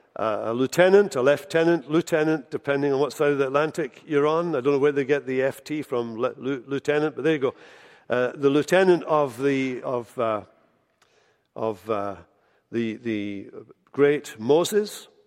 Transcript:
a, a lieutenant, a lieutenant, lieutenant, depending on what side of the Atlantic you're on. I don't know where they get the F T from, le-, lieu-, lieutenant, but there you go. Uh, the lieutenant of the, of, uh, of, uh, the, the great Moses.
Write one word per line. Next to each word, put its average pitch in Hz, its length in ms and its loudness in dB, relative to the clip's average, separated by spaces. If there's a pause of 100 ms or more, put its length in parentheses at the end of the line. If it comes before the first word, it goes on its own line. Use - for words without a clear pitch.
(140)
a, - 100 -4
a 110 300 -2
lieutenant, 180 600 4
a 131 60 0
lieutenant, 151 720 2
lieutenant, 156 600 0
depending 139 440 -2
on 135 60 0
what 139 120 0
side 147 200 2
of 139 60 0
the 135 100 0
Atlantic 147 580 -2
you're 143 200 0
on. 160 300 0
I 127 60 0
don't 143 100 2
know 139 60 2
where 147 140 2
they 139 120 -2
get 139 220 0
the 131 160 -2
F 135 200 -2
T 151 200 -8
from, 117 360 -6
le-, 120 200 -2
lieu-, 131 280 -6
lieutenant, 147 500 -2
but 127 80 -6
there 160 100 2
you 147 40 -2
go. 127 160 -2 (540)
Uh, 123 260 -2
the 143 140 0
lieutenant 170 540 4
of 139 400 -2
the, 131 400 -2
of, 123 360 -6
uh, 110 240 -2 (1120)
of, 110 340 -6
uh, 101 260 -4 (540)
the, 113 260 -4
the 104 520 -8 (420)
great 143 480 0
Moses. 170 680 0 (180)